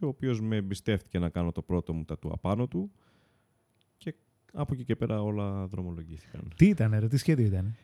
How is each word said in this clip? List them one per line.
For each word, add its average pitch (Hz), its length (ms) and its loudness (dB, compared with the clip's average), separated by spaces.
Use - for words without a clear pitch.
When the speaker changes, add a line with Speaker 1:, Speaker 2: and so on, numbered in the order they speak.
Speaker 1:
ο 151 60 0
οποίος 127 340 -2
με 110 140 0
εμπιστεύτηκε 98 640 -2
να 85 100 2
κάνω 87 220 0
το 82 100 -6
πρώτο 87 320 -2
μου 80 120 -4
τατού 78 260 -6
απάνω 104 360 -2
του, 190 240 -4
και - 180 -10
από 147 200 -4
εκεί 127 100 -6
και 113 120 0
πέρα 110 260 -2
όλα 101 460 -2
δρομολογήθηκαν. 85 880 -8
Speaker 2:
Τι 180 120 8
ήτανε, 110 320 4
ρε, 110 80 2
τι 135 100 2
σχέδιο 131 280 4
ήτανε; 95 380 0